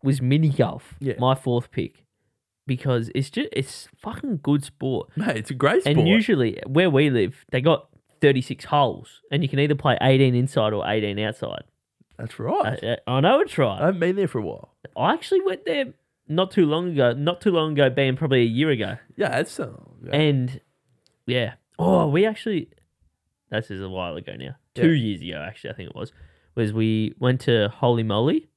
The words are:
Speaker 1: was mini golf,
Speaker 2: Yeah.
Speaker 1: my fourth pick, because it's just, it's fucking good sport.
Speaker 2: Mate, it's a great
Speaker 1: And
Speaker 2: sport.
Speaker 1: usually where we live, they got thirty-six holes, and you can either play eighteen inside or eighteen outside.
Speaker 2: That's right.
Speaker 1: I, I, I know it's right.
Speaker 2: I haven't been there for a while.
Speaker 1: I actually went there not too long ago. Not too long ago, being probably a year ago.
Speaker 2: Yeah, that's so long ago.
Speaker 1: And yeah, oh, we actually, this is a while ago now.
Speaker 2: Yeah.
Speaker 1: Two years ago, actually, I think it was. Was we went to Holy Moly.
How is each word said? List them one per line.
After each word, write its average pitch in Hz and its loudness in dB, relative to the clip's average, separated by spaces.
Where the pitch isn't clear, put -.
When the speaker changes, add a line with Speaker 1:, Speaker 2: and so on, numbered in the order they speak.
Speaker 1:
was 135 0
mini 143 4
golf, - -2
Speaker 2:
Yeah. 135 -4
Speaker 1:
my 131 4
fourth 123 -2
pick, - -8
because 123 -2
it's 135 -4
just, 269 -4
it's - -8
fucking 226 -8
good 143 2
sport. - -6
Speaker 2:
Mate, 156 -2
it's 110 -8
a 139 -6
great 143 2
Speaker 1:
And 147 4
Speaker 2:
sport. 160 4
Speaker 1:
usually 190 2
where 165 2
we 143 4
live, 107 0
they 127 0
got 147 2
thirty-six 131 2
holes, - 0
and 147 0
you 135 -2
can 139 -2
either 147 2
play 139 2
eighteen 135 4
inside 120 0
or 104 -4
eighteen 104 -2
outside. - -6
Speaker 2:
That's - -12
right. 113 -4
Speaker 1:
I, 117 -4
I, 123 -2
I - 2
know 226 4
it's 359 -4
right. 104 0
Speaker 2:
I 147 0
haven't 185 -2
been 180 0
there 196 0
for 131 -4
a 110 -4
while. - -12
Speaker 1:
I 160 0
actually 370 0
went 370 -4
there 285 -4
not 180 0
too 180 4
long 170 -2
ago. 131 2
Not 147 -2
too 214 2
long 156 0
ago, 143 4
being 131 0
probably 135 2
a 120 4
year 131 0
ago. 104 -2
Speaker 2:
Yeah, 202 -2
that's 131 -4
so - -8
long - -20
ago. - -12
Speaker 1:
And 135 0
yeah, 123 -2
oh, 170 4
we 170 2
actually, 214 -4
this 107 -6
is 95 -10
a 95 -8
while 90 -8
ago 65 -12
now. 67 -14
Speaker 2:
Yeah. - -2
Speaker 1:
Two 160 6
years 107 -2
ago, 80 -10
actually, 107 -14
I 107 -12
think 87 -14
it - -18
was. - -12
Was 110 0
we 110 0
went 127 2
to 110 2
Holy 120 2
Moly. 117 0